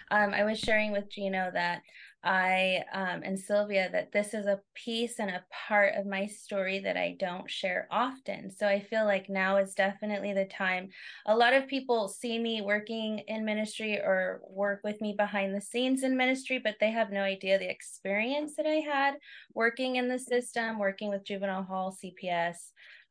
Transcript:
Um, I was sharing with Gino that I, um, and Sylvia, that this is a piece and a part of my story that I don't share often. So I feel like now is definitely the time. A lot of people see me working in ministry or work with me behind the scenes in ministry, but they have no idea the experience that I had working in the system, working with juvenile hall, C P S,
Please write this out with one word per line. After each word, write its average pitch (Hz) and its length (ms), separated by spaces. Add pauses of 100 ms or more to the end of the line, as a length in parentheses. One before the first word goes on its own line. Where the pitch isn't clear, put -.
Um, 208 240
I 202 100
was 220 160
sharing 214 320
with 202 180
Gino 190 420
that 175 320 (420)
I, 185 680
um, 180 300
and 190 140
Sylvia, 202 540
that 180 220
this 208 200
is 208 120
a 196 160 (120)
piece 233 460
and 208 100
a 180 140 (240)
part 202 280
of 196 100
my 196 200
story 196 540
that 196 160
I 180 240
don't 180 320
share 185 400
often. 226 580
So 202 160
I 202 140
feel 220 240
like 196 240
now 190 300
is 196 160
definitely 202 580
the 196 140
time. 190 440 (360)
A 214 100
lot 240 180
of 269 140
people 262 400
see 226 320
me 226 220
working 214 680
in 220 160
ministry 214 560
or 185 480
work 202 380
with 214 160
me 208 160
behind 196 360
the 202 60
scenes 262 440
in 262 120
ministry, 254 440
but 214 200
they 214 120
have 220 200
no 196 120
idea 196 360
the 180 100
experience 254 840
that 311 120
I 302 80
had 285 420 (360)
working 247 440
in 247 100
the 254 120
system, 240 600
working 202 300
with 202 160
juvenile 196 380
hall, 190 280
C 190 240
P 180 140
S, 170 420 (400)